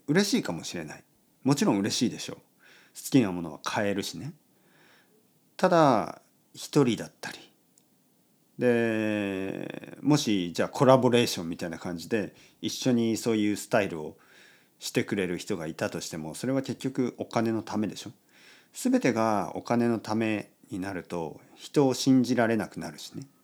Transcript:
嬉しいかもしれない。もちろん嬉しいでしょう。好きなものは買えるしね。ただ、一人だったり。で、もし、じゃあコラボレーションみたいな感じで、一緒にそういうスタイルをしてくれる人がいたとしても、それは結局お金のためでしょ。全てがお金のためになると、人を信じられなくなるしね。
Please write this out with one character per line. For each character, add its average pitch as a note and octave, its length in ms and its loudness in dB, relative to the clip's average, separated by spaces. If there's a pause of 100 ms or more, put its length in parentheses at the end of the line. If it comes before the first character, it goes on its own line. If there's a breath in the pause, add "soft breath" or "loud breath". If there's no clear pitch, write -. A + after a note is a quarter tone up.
嬉 F#3+ 220 2
し A3+ 120 0
い - 20 -2
か - 100 -6
も D#2+ 100 -8
し - 140 -10
れ E2 80 -6
な D2+ 120 -14
い。 - 80 -20 (380)
も C3+ 120 4
ち G#3+ 100 0
ろ D#3+ 80 4
ん G2+ 60 4
嬉 G2+ 180 0
し A#2+ 120 2
い - 20 -6
で E2 80 -8
し - 100 -10
ょ - 60 -10
う。 - 20 -16
好 - 60 -20 (680 soft breath)
き C3 120 6
な F#2+ 100 0
も F2 80 -4
の E2 100 -8
は C#2+ 120 -14
買 G#2 260 -2
え G2+ 60 0
る F#2+ 80 -4
し - 160 -8
ね。 C3 160 -10 (1200 soft breath)
た F#3 140 4
だ、 C3+ 500 4 (340)
一 - 300 2
人 A2+ 120 2
だ E2+ 100 -6
っ - 120 -18
た - 140 -10
り。 - 60 -16 (1200)
で、 G#2+ 1400 0
も C#3+ 160 6
し、 F#2 340 0
じ G#2+ 100 0
ゃ F2+ 40 0
あ - 20 -2
コ - 160 0
ラ C3 140 10
ボ A#2+ 100 4
レ A#2+ 140 6
ー A2 40 2
シ - 140 -4
ョ E2+ 40 -6
ン E2 40 -6
み E2+ 80 -6
た F2+ 120 -6
い - 20 -8
な D#2+ 80 -8
感 F2+ 180 -8
じ D#2+ 140 -12
で、 G#2 240 -2 (260 soft breath)
一 A2 140 -4
緒 - 180 0
に A2+ 240 2
そ A#2 160 -2
う A2 40 2
い G#2 160 2
う F#2+ 40 -4
ス - 120 -10
タ A2+ 120 2
イ G2 80 0
ル D#2+ 120 -8
を D#2 180 -12 (600 soft breath)
し - 120 -12
て A#2+ 120 0
く A2 140 -4
れ F#2+ 100 -2
る F2 120 -4
人 G2+ 180 -6
が E2 100 -8
い D#2+ 80 -8
た G#2+ 140 -4
と E2+ 140 -8
し - 80 -12
て E2 80 -10
も、 D#2 160 -10
そ - 120 -8
れ C3 60 -2
は C3+ 80 0
結 C3 200 -6
局 C3 360 -4
お G#2+ 80 -6
金 A2+ 280 -2
の A2 100 -2
た - 160 -6
め G#2+ 80 0
で - 100 -8
し - 100 -14
ょ。 G#2 40 -14 (640 soft breath)
全 B3+ 260 0
て B2 140 2
が A2 400 0
お F2+ 80 -8
金 A#2+ 260 2
の A#2 100 0
た A2 160 -4
め A2 360 -2 (200)
に G2+ 80 -8
な F#2+ 140 -6
る F2 120 -8
と、 E2+ 360 -8 (140)
人 - 340 2
を B2+ 60 2
信 C3 280 4
じ A#2+ 140 0
ら A#2 120 4
れ A2+ 100 2
な G2 100 -4
く - 120 -14
な E2+ 100 -10
る - 80 -16
し - 160 -16
ね。 C3+ 80 -12 (220)